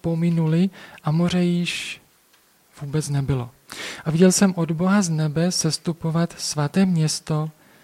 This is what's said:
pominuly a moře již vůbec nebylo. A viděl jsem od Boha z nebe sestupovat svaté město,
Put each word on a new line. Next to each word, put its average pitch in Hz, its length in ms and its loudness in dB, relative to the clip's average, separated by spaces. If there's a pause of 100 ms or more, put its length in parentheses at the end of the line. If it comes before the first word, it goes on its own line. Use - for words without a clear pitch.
pominuly 165 720 2 (340)
a 151 60 0
moře 175 320 2
již 175 600 -2 (800)
vůbec 147 280 -4
nebylo. 135 420 -2 (540)
A 160 60 -4
viděl 175 220 6
jsem 190 240 2
od 165 140 -2
Boha 185 320 2
z 170 60 -2
nebe 156 440 0
sestupovat 165 880 -2
svaté 151 480 0
město, 156 640 -2 (340)